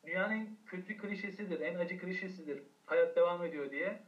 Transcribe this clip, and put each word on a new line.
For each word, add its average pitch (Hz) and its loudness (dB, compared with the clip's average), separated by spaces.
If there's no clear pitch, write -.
dünyanın 185 2
en 220 -4
kötü 185 -6
klişesidir, 196 -4
en - 0
acı 180 -2
klişesidir. 180 -6
Hayat 170 6
devam 175 6
ediyor 147 -4
diye. 185 -2